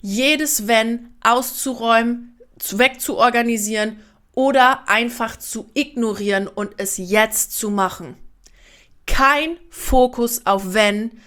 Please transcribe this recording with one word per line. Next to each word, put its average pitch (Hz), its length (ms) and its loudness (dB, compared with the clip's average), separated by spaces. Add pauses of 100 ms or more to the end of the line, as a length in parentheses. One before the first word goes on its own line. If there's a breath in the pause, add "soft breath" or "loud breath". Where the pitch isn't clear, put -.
jedes 269 640 0
Wenn 226 560 0
auszuräumen, 233 1160 0 (200)
zu, - 200 -6
wegzuorganisieren 233 1200 0 (320 loud breath)
oder 262 560 2
einfach 226 480 -2
zu - 380 -12
ignorieren 208 720 -2
und 202 300 -8
es 196 180 -4
jetzt 214 600 0
zu 220 120 -4
machen. 185 460 -4 (920 soft breath)
Kein 294 520 2 (120)
Fokus 247 760 0
auf 190 260 0
Wenn, 214 540 0